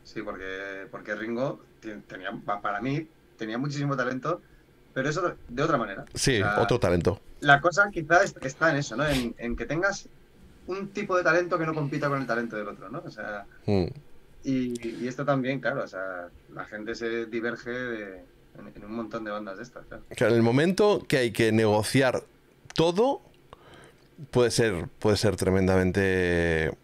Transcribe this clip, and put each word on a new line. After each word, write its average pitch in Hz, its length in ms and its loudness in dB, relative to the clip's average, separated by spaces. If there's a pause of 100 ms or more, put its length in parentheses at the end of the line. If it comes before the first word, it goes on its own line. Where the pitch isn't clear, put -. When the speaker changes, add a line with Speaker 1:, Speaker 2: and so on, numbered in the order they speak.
Speaker 1:
Sí, - 180 -14
porque, 95 680 -10
porque 101 240 -8
Ringo 117 440 -4 (200)
te-, 110 160 -12 (120)
tenía, 95 240 -10 (140)
pa-, 101 160 -4
para 101 200 -2
mí, 139 260 -2 (300)
tenía 110 200 -6
muchísimo 143 400 -2
talento, 131 440 -2 (520)
pero 131 160 -2
eso 175 260 -2 (120)
de 123 160 -2
otra 160 140 2
manera. 104 360 -4
Speaker 2:
Sí, 120 280 2
Speaker 1:
O 95 40 2
sea, 104 160 2
Speaker 2:
otro 120 180 2
talento. 87 400 4 (200)
Speaker 1:
la 143 220 8
cosa 180 300 2
quizá 165 320 4
es-, - 180 -2
está 156 300 0
en 147 60 2
eso, 139 180 -4
¿no? 120 120 0
En, 123 320 0
en 120 160 -4
que 117 100 -6
tengas 185 420 -2 (600)
un 196 220 -6
tipo 185 280 -2
de 180 60 2
talento 175 340 2
que 160 80 0
no 160 80 -2
compita 147 360 -2
con 139 120 0
el 123 60 -6
talento 117 280 -2
del 104 120 -6
otro, 101 220 -14
¿no? 147 160 -10
O - 60 -12
sea, 107 340 -12 (200)
Speaker 2:
Mm. 98 200 2 (580)
Speaker 1:
y, 120 600 -4
y 123 40 -4
esto 135 180 -6
también, 135 340 0
claro, 127 240 -4
o 92 40 -8
sea, 92 400 -10 (260)
la 92 120 -12
gente 107 280 -10
se 113 320 -4
diverge 117 460 -6
de, 117 420 -8 (460)
en, 104 160 -16
en 104 100 -18
un 107 100 -10
montón 113 280 -6
de 104 80 -6
bandas 104 260 -8
de 110 60 -12
estas, - 240 -18
claro. - 160 -16 (120)
Speaker 2:
Que - 100 2
en 110 80 4
el 117 100 4
momento 175 640 4
que 151 100 2
hay 123 140 2
que 110 200 4
negociar 110 720 4 (520)
todo, 196 460 2 (1080)
puede 120 220 4
ser, 104 360 2 (120)
puede 107 180 4
ser 98 180 2
tremendamente 92 1400 4 (120)